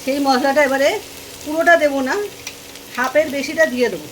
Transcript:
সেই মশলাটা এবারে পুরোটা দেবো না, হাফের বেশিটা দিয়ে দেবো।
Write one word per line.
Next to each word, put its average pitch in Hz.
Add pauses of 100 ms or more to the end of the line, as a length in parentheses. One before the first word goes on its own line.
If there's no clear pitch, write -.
সেই 277
মশলাটা 269
এবারে 269 (540)
পুরোটা 330
দেবো 277
না, 294 (800)
হাফের 269
বেশিটা 302
দিয়ে 247
দেবো। 151